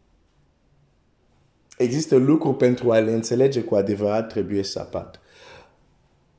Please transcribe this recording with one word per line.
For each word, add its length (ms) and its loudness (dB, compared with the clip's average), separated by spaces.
Există 380 0
lucruri 400 2
pentru 340 2
a 80 4
le 140 2
înțelege 500 0
cu 120 -2
adevărat 540 0
trebuie 340 -4
să 160 -8
apar. 320 -10